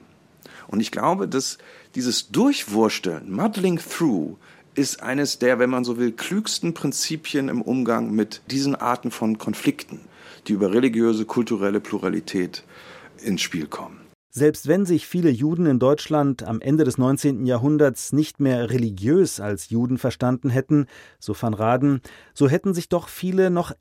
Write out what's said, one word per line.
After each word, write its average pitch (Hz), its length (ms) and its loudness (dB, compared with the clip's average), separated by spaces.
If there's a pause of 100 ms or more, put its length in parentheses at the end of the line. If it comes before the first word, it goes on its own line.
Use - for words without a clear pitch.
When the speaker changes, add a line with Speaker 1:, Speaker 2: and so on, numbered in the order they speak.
(640)
Speaker 1:
Und 104 140 -2
ich 107 100 -2
glaube, 175 380 -2
dass - 300 -4 (360)
dieses 123 380 -2
Durchwursteln, 107 1000 0
Muddling 180 480 0
Through, 101 580 -2 (380)
ist 139 260 -2
eines 135 380 -2
der, 123 220 4
wenn 127 100 4
man 127 140 -2
so 120 120 -4
will, 120 140 0
klügsten 170 640 -4
Prinzipien 143 760 -4
im 120 140 -2
Umgang 117 480 0
mit 107 400 -2
diesen 139 240 0
Arten 120 380 -2
von 110 260 -2
Konflikten, - 600 -4 (480)
die 107 60 2
über 98 180 2
religiöse, 113 520 4
kulturelle 104 540 0
Pluralität 92 840 -4 (580)
ins 196 180 -2
Spiel - 260 -4
kommen. - 320 -12 (360)
Speaker 2:
Selbst 147 320 2
wenn 185 200 2
sich 175 200 0
viele 175 220 2
Juden 156 380 2
in 131 120 4
Deutschland 139 640 2
am 110 200 -6
Ende 151 220 2
des 127 120 0
neunzehnten 131 480 2
Jahrhunderts 135 720 2
nicht 151 260 0
mehr 123 300 0
religiös 120 720 0
als 101 280 -6
Juden 123 300 0
verstanden 127 500 -2
hätten, 135 380 2 (320)
so - 200 -6
van 113 140 -2
Raden, 127 480 2 (320)
so 143 160 4
hätten 190 240 2
sich 170 160 -4
doch 175 200 -2
viele 185 420 0
noch 170 300 0